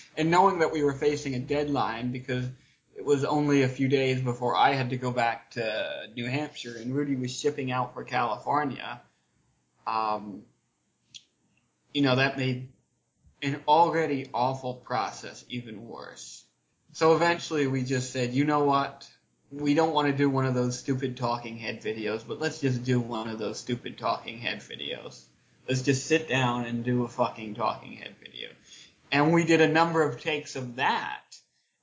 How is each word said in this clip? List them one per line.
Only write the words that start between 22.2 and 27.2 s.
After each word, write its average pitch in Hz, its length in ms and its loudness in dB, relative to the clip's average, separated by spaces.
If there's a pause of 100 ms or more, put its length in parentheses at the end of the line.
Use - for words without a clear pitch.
but 113 140 -8
let's 151 200 -4
just 127 220 0
do 127 160 2
one 117 300 -4
of 110 100 -8
those 107 220 -6
stupid 120 360 -8
talking 113 420 -6
head 107 220 -6
videos. - 640 -12 (460)
Let's 131 140 0
just 135 240 0
sit 160 220 2
down 120 360 0
and 120 200 -4
do 123 200 0
a 117 40 -6
fucking 110 460 -4